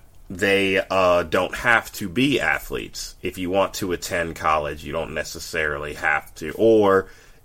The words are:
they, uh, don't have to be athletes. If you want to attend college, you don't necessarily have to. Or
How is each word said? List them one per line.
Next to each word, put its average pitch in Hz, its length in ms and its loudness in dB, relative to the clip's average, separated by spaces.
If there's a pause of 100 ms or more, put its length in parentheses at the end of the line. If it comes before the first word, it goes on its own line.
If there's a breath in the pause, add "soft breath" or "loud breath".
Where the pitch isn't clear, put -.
(300)
they, 98 580 2
uh, 90 360 4
don't 90 320 -2
have 117 380 2
to 104 140 -8
be 127 320 0
athletes. 69 800 -4
If - 160 -8
you 90 140 -4
want 95 240 0
to 92 180 -4
attend 82 440 -4
college, 78 480 -2
you 73 80 -10
don't 76 220 -6
necessarily 76 800 -4
have 76 420 -2
to. 78 160 -10
Or 101 560 4 (360 loud breath)